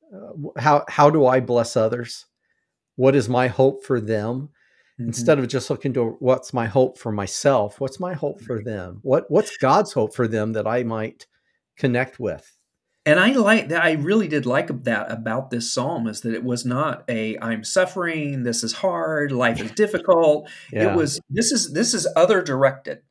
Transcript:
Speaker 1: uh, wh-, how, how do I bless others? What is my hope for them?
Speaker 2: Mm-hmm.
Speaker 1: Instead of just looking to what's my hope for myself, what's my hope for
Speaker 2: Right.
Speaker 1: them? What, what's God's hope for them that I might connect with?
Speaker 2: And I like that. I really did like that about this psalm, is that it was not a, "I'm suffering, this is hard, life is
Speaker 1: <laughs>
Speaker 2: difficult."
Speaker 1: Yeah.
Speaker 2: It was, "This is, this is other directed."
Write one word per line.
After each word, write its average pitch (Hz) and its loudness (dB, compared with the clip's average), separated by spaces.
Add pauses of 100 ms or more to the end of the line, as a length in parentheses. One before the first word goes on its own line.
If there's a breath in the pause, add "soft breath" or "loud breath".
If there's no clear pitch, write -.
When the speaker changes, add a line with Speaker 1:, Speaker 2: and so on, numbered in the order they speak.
(140)
Speaker 1:
uh, - -18
wh-, 147 -12
how, 143 2
how 147 6
do 151 4
I 131 4
bless 120 0
others? 117 -2 (720)
What 131 4
is 117 2
my 123 2
hope 135 2
for 123 -2
them? 113 -4 (500)
Speaker 2:
Mm-hmm. 117 -6
Speaker 1:
Instead 120 2
of 123 -2
just 127 -4
looking 135 -4
to 117 -2
what's 127 0
my 117 0
hope 131 2
for 113 -6
myself, 104 0
what's 135 -8
my 180 -6
hope 147 -6
for 117 -8
Speaker 2:
Right. 107 -8
Speaker 1:
them? 98 -10
What, 139 0
what's - 0
God's 156 2
hope 110 -2
for 120 0
them 110 -2
that 107 -4
I 120 0
might 113 -8 (500)
connect 127 -2
with? 95 -8 (540)
Speaker 2:
And 156 4
I 226 4
like 220 4
that. 165 0
I 160 4
really 175 0
did 143 -2
like 131 -2
that 110 -2
about 113 -6
this 117 -6
psalm, 127 -4
is 104 -10
that 113 -4
it - -8
was 123 -4
not 131 -4
a, 110 -4
"I'm 113 -6
suffering, 160 -2
this 117 -4
is 110 -4
hard, 160 -2
life 120 0
is - -8
Speaker 1:
<laughs> - -14
Speaker 2:
difficult." 165 4 (240 loud breath)
Speaker 1:
Yeah. 107 2
Speaker 2:
It - 0
was, 151 0 (100)
"This 220 0
is, 220 -2
this 143 0
is 170 -2
other 185 6
directed." 135 0